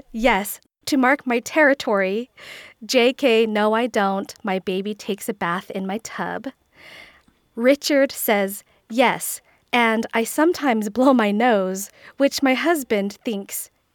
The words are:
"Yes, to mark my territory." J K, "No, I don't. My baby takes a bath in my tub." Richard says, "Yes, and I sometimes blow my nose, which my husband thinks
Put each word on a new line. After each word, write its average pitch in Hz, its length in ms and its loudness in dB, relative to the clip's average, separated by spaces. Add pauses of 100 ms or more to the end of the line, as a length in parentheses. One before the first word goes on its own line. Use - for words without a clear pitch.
(120)
"Yes, 220 480 0 (280)
to 302 100 0
mark 262 300 2
my 240 140 0
territory." 233 880 0 (520)
J 247 300 2
K, 226 320 2
"No, 214 280 0
I 233 120 0
don't. 196 560 -2
My 190 160 -2
baby 196 380 -4
takes - 340 -8
a 214 60 -2
bath 175 340 -4
in 190 160 -8
my 196 140 -6
tub." 180 480 -8 (1080)
Richard 277 560 2
says, 202 520 -2 (260)
"Yes, 226 500 0 (320)
and 226 340 0 (100)
I 226 100 0
sometimes 269 640 0
blow 254 240 4
my 220 180 2
nose, 202 600 0 (260)
which 277 240 0
my 262 140 2
husband 240 680 -2
thinks 202 460 -8 (240)